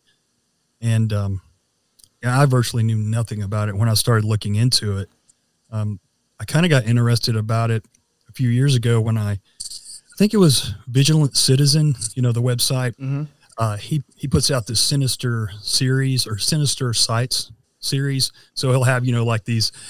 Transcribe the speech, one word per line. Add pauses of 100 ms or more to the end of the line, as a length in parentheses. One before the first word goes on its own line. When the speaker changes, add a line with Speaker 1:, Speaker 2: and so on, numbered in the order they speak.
(800)
Speaker 1:
And,
um, (840)
yeah,
I
virtually
knew
nothing
about
it
when
I
started
looking
into
it. (640)
Um, (400)
I
kinda
got
interested
about
it (440)
a
few
years
ago
when
I,
I
think
it
was (140)
Vigilant
Citizen, (200)
you
know,
the
website.
Speaker 2:
Mm-hmm. (340)
Speaker 1:
Uh,
he, (120)
he
puts
out
this
Sinister (100)
series
or
Sinister
Sites (280)
series. (220)
So
he'll
have,
you
know,
like,
these (160)